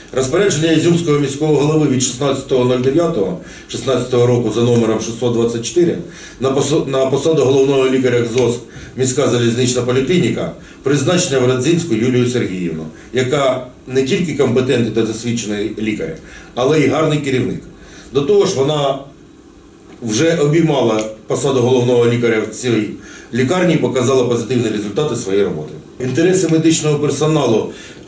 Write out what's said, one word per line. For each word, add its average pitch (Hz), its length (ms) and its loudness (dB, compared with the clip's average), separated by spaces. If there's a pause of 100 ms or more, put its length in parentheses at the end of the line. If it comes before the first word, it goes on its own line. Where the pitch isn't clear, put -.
(120)
Розпорядження 160 600 0
Ізюмського 156 460 2
міського 147 380 0
голови 147 320 2
від 123 140 0
шістнадцятого 135 640 0
нуль 123 180 0
дев'ятого 110 580 0 (280)
шістнадцятого 120 580 0
року 113 280 2
за 120 80 0
номером 113 380 2
шістсот 117 320 -4
двадцять 117 340 -2
чотири - 320 0 (420)
на 131 100 0
посо-, 139 360 0
на 135 200 0
посаду 139 380 2
головного 135 440 4
лікаря 127 320 2
гзос 117 360 0 (400)
міська 127 320 0
залізнична 120 540 2
поліклініка 123 720 0 (300)
призначена 139 560 0
Врадзинську 127 560 0
Юлію 123 360 2
Сергіївну, 90 560 -4 (260)
яка 131 540 0 (200)
не 135 160 0
тільки 160 320 -2
компетентний 123 560 0
та 113 120 0
досвідчений 110 760 -4
лікар, 95 380 -4 (380)
але 143 260 2
й 127 80 2
гарний 151 300 0
керівник. 113 420 -2 (540)
До 131 60 2
того 202 260 4
ж, - 100 -2
вона 143 420 0 (1040)
вже 143 340 0
обіймала 143 680 2 (220)
посаду 127 340 0
головного 123 460 4
лікаря 117 440 2
в - 40 -12
цій 110 340 0 (460)
лікарні 170 400 2
і - 20 4
показала 123 480 2
позитивні 117 440 0
результати 104 480 -2
своєї 98 280 0
роботи. 78 280 -6 (280)
Інтереси 165 480 2
медичного 156 500 2
персоналу 139 720 0 (360)